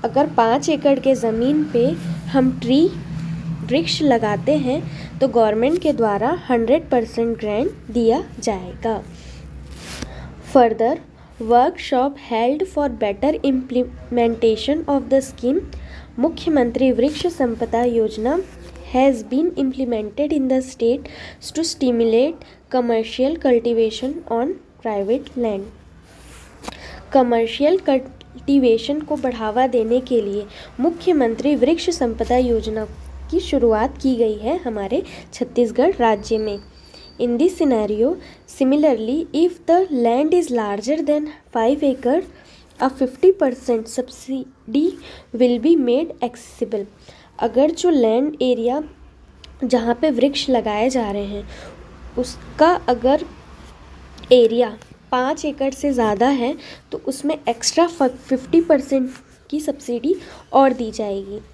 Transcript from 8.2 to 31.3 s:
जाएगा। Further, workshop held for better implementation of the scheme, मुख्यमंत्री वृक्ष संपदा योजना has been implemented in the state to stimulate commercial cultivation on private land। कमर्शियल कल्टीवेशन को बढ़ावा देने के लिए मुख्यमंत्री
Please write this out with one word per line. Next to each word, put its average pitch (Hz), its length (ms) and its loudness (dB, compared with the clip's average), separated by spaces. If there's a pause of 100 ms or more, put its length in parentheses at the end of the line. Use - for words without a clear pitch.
जाएगा। 202 640 -4 (1500)
Further, 233 440 4 (560)
workshop 277 680 2 (120)
held 262 420 0
for 285 160 -2 (160)
better 208 260 0 (220)
implementation 240 1300 0 (140)
of 240 160 -4
the 269 160 4
scheme, 277 320 -2 (580)
मुख्यमंत्री 262 720 2
वृक्ष 254 340 0 (120)
संपदा 233 460 0
योजना 233 540 0 (560)
has 254 300 4
been 285 240 0 (140)
implemented 254 720 -2
in 269 180 0
the 262 120 2
state 247 460 -2 (480)
to 320 80 -2
stimulate 247 800 2 (260)
commercial 247 760 0
cultivation 233 680 2 (240)
on 254 160 -2 (320)
private 220 520 -2
land। 214 280 -4 (1500)
कमर्शियल 247 640 2 (100)
कल्टीवेशन 269 1120 0
को 302 220 -6
बढ़ावा 233 420 0 (100)
देने 233 240 2 (120)
के 240 100 4
लिए 202 240 -4 (340)
मुख्यमंत्री 285 840 0